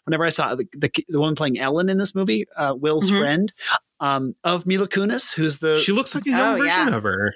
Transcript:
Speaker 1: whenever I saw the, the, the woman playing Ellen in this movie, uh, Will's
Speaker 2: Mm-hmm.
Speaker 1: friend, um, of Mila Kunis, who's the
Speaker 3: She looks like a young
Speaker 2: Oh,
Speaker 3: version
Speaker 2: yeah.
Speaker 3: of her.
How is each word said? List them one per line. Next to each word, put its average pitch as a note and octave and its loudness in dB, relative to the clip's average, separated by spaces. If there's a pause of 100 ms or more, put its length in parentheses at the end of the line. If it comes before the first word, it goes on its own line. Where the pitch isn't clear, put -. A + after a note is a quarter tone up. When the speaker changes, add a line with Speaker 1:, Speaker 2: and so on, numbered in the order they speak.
Speaker 1:
whenever D#3+ 0
I E3 2
saw D3 0
the, B2+ -6
the, C#3+ -2 (180)
the D#3 0
woman D#3 2
playing C#3+ -2
Ellen D#3 0
in F#3+ 2
this G3 -2
movie, G3+ 0 (100)
uh, C#3 -2
Will's D#3 2
Speaker 2:
Mm-hmm. G3 4
Speaker 1:
friend, D#3 0 (460)
um, C3+ -2
of F3 -2
Mila F#3+ 2
Kunis, G#3 0
who's D#3 0
the D#3 2
Speaker 3:
She F#3 0
looks B3+ 0
like D4 -4
a - -2
young A#3 2 (160)
Speaker 2:
Oh, - -2
Speaker 3:
version C#4 2
Speaker 2:
yeah. C#3+ 0
Speaker 3:
of G#2+ -2
her. G2+ 0